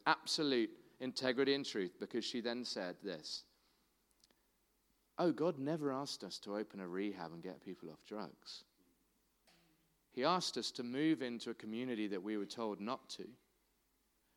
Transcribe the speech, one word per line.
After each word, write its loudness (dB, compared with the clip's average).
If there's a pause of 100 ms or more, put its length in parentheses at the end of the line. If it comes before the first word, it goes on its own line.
absolute 4 (300)
integrity 4
and 0
truth 0
because -2
she -2
then -2
said -4
this, -6 (1700)
"Oh, 6
God 2
never 0
asked -4
us -8
to -4
open -4
a -6
rehab -2
and -10
get -8
people -10
off -16
drugs. -10 (1500)
He -2
asked 4
us 0
to -4
move 2
into -4
a -4
community -2
that -2
we -2
were -2
told -4
not -4
to, -10 (1080)